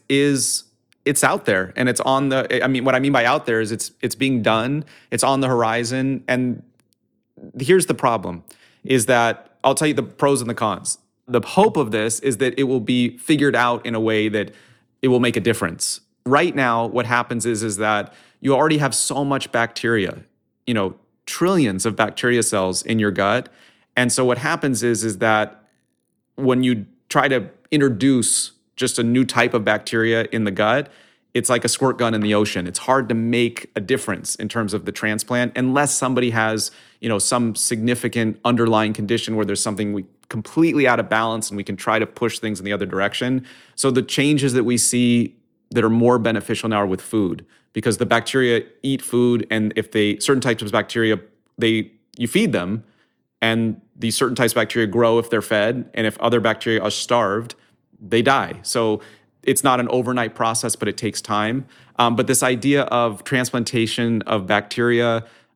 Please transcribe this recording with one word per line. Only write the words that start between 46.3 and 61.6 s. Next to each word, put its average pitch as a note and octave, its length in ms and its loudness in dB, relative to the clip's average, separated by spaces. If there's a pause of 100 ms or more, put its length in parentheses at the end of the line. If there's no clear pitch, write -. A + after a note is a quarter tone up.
now A2 100 0
are G2+ 80 2
with F#2 140 -2
food, F#2 460 -4 (260)
because A2 260 -2
the - 80 -2
bacteria A#2 580 0 (180)
eat C3+ 180 -2
food, A#2+ 500 2
and A2 260 0
if G#2+ 160 -4
they, G#2 260 2
certain C3+ 220 2
types A#2 220 0
of G#2 100 -8
bacteria, A2 480 0 (380)
they, A2 340 0 (240)
you A#2+ 100 -4
feed G3 240 2
them, G#2 320 -2 (580)
and A2+ 400 0 (140)
these A2+ 220 -4
certain B2+ 180 0
types A#2 180 2
of - 40 -2
bacteria A2+ 320 0
grow A#2 300 2
if A2+ 120 -2
they're A2 120 0
fed, A2+ 520 0
and A2 140 0
if G#2+ 100 -6
other A#2 220 2
bacteria A2 420 0
are G2+ 80 2
starved, A#2 640 -2 (460)
they A2+ 200 0
die. G#2+ 420 0
So A2 380 -2 (440)
it's - 180 2
not B2+ 160 4
an A#2+ 100 -2
overnight B2 460 -2
process, A2+ 400 -2
but - 140 -4
it G2 80 -4
takes - 240 -6
time. A2 460 -2 (320)